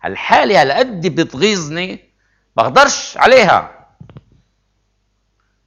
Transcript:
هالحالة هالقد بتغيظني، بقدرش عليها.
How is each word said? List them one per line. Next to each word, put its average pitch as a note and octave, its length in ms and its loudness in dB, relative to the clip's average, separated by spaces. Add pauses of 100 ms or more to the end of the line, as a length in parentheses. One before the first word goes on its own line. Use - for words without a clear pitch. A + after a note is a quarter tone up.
هالحالة F#3 600 0
هالقد F#3 440 -2
بتغيظني، E3 1040 -4 (460)
بقدرش B2 600 0
عليها. F3+ 720 2 (1800)